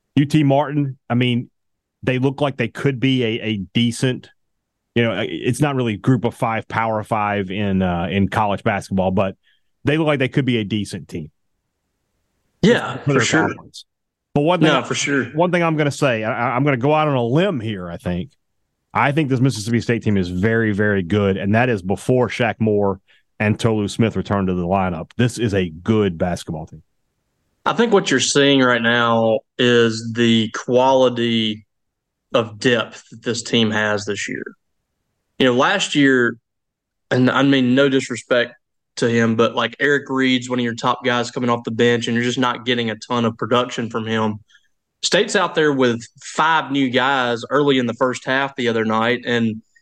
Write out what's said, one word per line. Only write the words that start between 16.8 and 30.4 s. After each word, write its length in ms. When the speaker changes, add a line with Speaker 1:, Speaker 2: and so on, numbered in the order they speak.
Speaker 1:
out 140
on 80
a 80
limb 360
here, 300
I 80
think. 340
I 180
think 180
this 100
Mississippi 420
State 220
team 140
is 120
very, 440
very 280
good, 360
and 180
that 140
is 120
before 460
Shaq 320
Moore 420
and 200
Tolu 280
Smith 280
return 300
to 80
the 140
lineup. 500
This 220
is 160
a 160
good 480
basketball 480
team. 160
Speaker 2:
I 80
think 200
what 180
you're 80
seeing 400
right 220
now 580
is 560
the 400